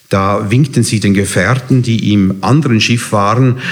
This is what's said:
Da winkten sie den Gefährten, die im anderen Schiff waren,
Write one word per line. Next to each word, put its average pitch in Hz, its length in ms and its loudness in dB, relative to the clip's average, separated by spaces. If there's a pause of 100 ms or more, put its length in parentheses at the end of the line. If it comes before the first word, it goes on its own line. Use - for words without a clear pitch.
Da 101 440 -2
winkten 127 320 2
sie 110 160 -2
den 101 140 2
Gefährten, 107 680 0
die 107 300 0
im 95 320 0
anderen 123 360 2
Schiff 117 300 -2
waren, 110 480 0 (140)